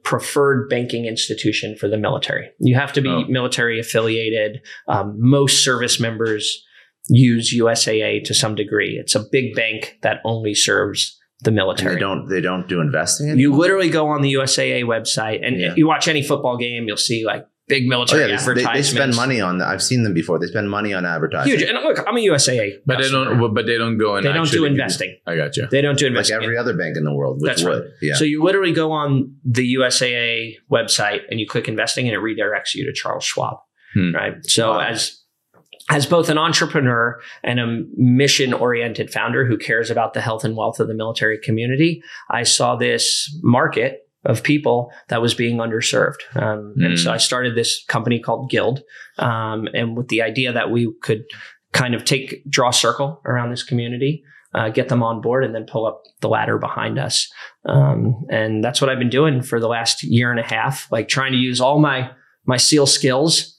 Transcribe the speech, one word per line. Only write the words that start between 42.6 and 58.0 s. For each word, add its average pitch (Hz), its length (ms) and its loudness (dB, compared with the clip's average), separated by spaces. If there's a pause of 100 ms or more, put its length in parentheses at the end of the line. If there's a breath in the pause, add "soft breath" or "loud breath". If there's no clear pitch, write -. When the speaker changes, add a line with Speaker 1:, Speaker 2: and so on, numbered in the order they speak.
Speaker 1:
this 120 520 0 (140)
market 135 560 2 (260)
of 117 200 0
people 120 480 2 (160 loud breath)
that 117 120 -2
was 117 140 0
being 117 220 -2
underserved. 113 640 0 (160)
Um, 107 440 -4
and 175 160 2
so 113 140 2
Speaker 2:
Hmm. 113 40 0
Speaker 1:
I 113 40 -2
started 123 380 0
this - 320 -2
company 117 320 0
called 123 280 -4
Guild, 117 340 0 (360 loud breath)
um, 110 560 -2
and 113 220 -2
with 120 100 -6
the 113 160 0
idea 120 300 -2
that 113 180 -2
we 117 320 0
could 113 220 -2 (480 loud breath)
kind 123 240 0
of 107 80 -4
take, 135 440 -2
draw 131 200 2
a 123 40 0
circle 139 540 0
around 120 240 -2
this 120 140 -8
community, 123 580 -2 (320 soft breath)
uh, 110 140 0
get 123 200 0
them 120 140 2
on 113 180 -2
board, 123 240 0
and 113 80 -2
then 110 160 -8
pull 110 180 -2
up - 180 -6 (160)
the 107 80 0
ladder 110 300 2
behind 110 420 -4
us. - 280 -2 (360 loud breath)
Um, 120 640 2